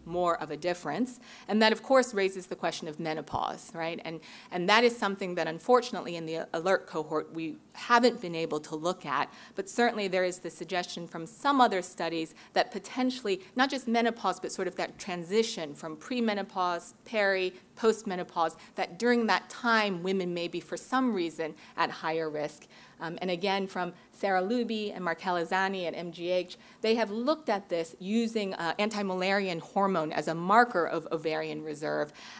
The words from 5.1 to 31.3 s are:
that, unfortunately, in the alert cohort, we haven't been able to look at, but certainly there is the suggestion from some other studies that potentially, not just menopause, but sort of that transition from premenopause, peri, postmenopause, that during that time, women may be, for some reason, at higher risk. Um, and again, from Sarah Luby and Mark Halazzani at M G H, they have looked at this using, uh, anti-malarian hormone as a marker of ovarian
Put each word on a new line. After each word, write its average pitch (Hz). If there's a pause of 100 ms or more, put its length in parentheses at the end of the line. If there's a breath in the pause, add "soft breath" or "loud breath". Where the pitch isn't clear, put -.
that, 165
unfortunately, 180
in 165
the 160
alert 180
cohort, 156
we 160 (180)
haven't 240
been 170
able 160
to 156
look 175
at, 143 (240 loud breath)
but -
certainly 220
there 185
is 180
the 175
suggestion 175
from 165
some 277
other 202
studies 165 (200 loud breath)
that 180
potentially, 220 (120)
not 262
just 269
menopause, 226
but 170
sort 190
of 175
that -
transition 175
from 156
premenopause, 196 (100)
peri, 196 (240 loud breath)
postmenopause, 180 (200 loud breath)
that 175
during 233
that 185
time, 208
women 185
may 170
be, 170
for 170
some 254
reason, 165 (220 loud breath)
at 170
higher 160
risk. 151 (340 loud breath)
Um, 170
and 185
again, 190
from 180 (180 loud breath)
Sarah 190
Luby 220
and 185
Mark 165
Halazzani 185
at 151
M 170
G 170
H, 180 (260 loud breath)
they 226
have 220
looked 262
at 202
this 165
using, 214
uh, 165
anti-malarian 196
hormone 185
as 156
a 160
marker 190
of 160
ovarian 156